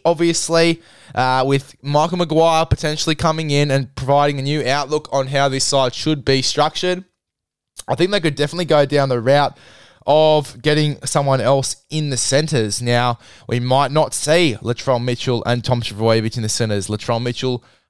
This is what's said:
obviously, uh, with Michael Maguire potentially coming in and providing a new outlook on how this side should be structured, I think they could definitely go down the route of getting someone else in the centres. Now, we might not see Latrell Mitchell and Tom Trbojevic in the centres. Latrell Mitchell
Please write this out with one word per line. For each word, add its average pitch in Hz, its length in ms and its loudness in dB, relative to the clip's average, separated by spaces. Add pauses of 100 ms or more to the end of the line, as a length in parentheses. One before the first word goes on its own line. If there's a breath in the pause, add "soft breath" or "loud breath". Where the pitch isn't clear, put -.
obviously, 165 800 0 (320 loud breath)
uh, 127 320 0
with 139 360 -2
Michael 151 360 0
Maguire 165 460 2
potentially 160 500 -2
coming 160 360 -2
in 143 200 2
and 135 240 -2
providing 143 440 0
a 131 40 -6
new 143 240 -2
outlook 143 460 -2
on 135 140 0
how 139 240 0
this 131 140 -2
side 131 300 0
should 151 300 -4
be 135 160 2
structured, 180 640 -2 (800)
I 131 100 -4
think 185 160 0
they 202 80 0
could 156 140 -2
definitely 151 300 -4
go 147 220 4
down 139 240 0
the 123 100 0
route 139 380 2 (520 loud breath)
of 151 520 4
getting 151 420 0
someone 139 360 0
else 135 500 0
in 151 180 -4
the 135 80 -4
centres. 131 640 0
Now, 120 380 0 (280 loud breath)
we 123 140 -2
might 127 300 2
not 147 240 0
see 156 480 2
Latrell 120 420 -2
Mitchell 123 400 -2
and 120 180 0
Tom 120 200 0
Trbojevic 110 540 0
in 120 60 -4
the 110 60 -4
centres. 107 400 -2
Latrell 117 340 -4
Mitchell 123 400 -4 (280 soft breath)